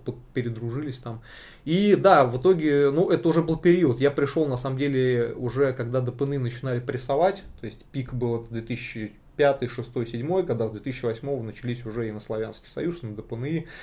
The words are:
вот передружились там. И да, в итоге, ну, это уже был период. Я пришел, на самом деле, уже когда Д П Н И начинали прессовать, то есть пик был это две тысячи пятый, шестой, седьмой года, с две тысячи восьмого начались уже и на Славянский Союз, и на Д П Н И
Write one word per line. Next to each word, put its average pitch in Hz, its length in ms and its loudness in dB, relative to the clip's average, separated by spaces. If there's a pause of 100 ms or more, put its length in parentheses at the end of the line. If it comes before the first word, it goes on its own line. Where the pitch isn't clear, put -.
вот 120 100 -6 (180)
передружились 120 680 -6
там. 117 220 -12 (440)
И 190 300 6
да, 151 300 8
в 123 140 -2
итоге, 147 520 4
ну, 151 180 2
это 170 180 2
уже 165 140 4
был 160 160 0
период. 170 420 4
Я 135 120 4
пришел, 143 360 0
на 127 100 -2
самом 131 200 -4
деле, 127 580 2
уже 127 380 0
когда 123 280 -2
Д 123 100 -2
П 135 140 -2
Н 139 80 -2
И 139 40 -2
начинали 123 420 -4
прессовать, 143 640 0 (160)
то - 60 -10
есть - 260 -14
пик 131 220 -6
был 117 280 -2
это 117 80 -18
две 113 120 -8
тысячи 113 500 -10 (240)
пятый, 135 340 2
шестой, 120 360 -6
седьмой 147 380 -2
года, 113 240 -2
с 104 40 -6
две 104 100 -12
тысячи 127 240 -8
восьмого 123 360 -4
начались 120 440 -10
уже 113 240 -6
и - 20 -6
на 107 80 -10
Славянский 110 480 -8
Союз, 170 360 -6
и - 20 -12
на 107 100 -10
Д 107 60 -10
П - 140 -10
Н 120 100 -6
И 160 200 -4 (180)